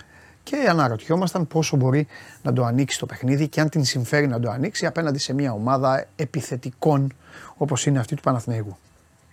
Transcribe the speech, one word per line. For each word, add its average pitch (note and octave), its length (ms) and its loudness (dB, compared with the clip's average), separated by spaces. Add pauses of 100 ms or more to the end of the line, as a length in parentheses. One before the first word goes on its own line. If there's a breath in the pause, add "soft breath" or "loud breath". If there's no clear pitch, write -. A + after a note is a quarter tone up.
(420 loud breath)
Και C#4+ 260 -2
αναρωτιόμασταν E3 800 2
πόσο D#3+ 300 0
μπορεί C3 300 2 (360 loud breath)
να C3 100 -2
το B2 120 2
ανοίξει B2+ 340 0
το B2 80 -6
παιχνίδι C#3 420 0
και - 120 0
αν D#3 80 4
την D3+ 160 0
συμφέρει C#3+ 420 2
να A#2+ 140 0
το A#2+ 100 -2
ανοίξει E3 360 -2
απέναντι D3+ 320 -2
σε C3+ 140 -4
μια C3+ 200 0
ομάδα C3 540 0 (100)
επιθετικών C#3 960 -2 (440 loud breath)
όπως C#3+ 300 -2
είναι C#3 120 4
αυτή A#2+ 160 -2
του - 80 -6
Παναθηναϊκού. A2+ 540 -2 (560)